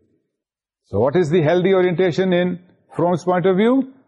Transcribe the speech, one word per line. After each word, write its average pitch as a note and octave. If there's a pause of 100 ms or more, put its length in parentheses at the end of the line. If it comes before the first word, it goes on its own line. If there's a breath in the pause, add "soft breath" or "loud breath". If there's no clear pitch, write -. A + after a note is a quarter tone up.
(840)
So G2
what C#3
is E3+
the F3
healthy F3
orientation F#3
in F3+ (340)
Fromm's F3
point F3+
of F#3+
view? B3+ (120)